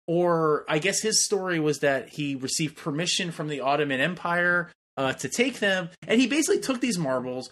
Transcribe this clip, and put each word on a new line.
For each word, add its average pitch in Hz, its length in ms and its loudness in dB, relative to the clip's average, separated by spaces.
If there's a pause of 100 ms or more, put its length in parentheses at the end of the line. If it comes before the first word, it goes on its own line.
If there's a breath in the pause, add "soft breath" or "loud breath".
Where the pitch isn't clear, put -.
or 165 600 2
I 156 120 2
guess 185 220 0
his 214 220 2
story 185 360 0
was 151 200 2
that 139 300 0
he 143 260 -4
received 131 400 -2
permission 170 560 -2
from 160 160 -8
the 143 140 -6
Ottoman 139 400 2
Empire, 175 720 0 (260)
uh, 135 160 0
to 131 160 -6
take 247 300 0
them. 185 300 0 (180)
And 226 120 4
he 254 80 4
basically 302 320 2
took 254 220 -4
these 233 160 0
marbles 127 540 -4